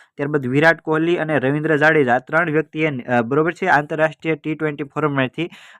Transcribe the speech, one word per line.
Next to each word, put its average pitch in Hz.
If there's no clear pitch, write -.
ત્યારબાદ 143
વિરાટ 156
કોહલી 160
અને 156
રવિન્દ્ર 151
જાડેજા, 147
આ 131
ત્રણ 160
વ્યક્તિએ, 151
અ, 123
બરોબર 147
છે, 190
આંતરરાષ્ટ્રીય 156
ટી 156
ટ્વેન્ટી 151
ફોર્મેટથી, 143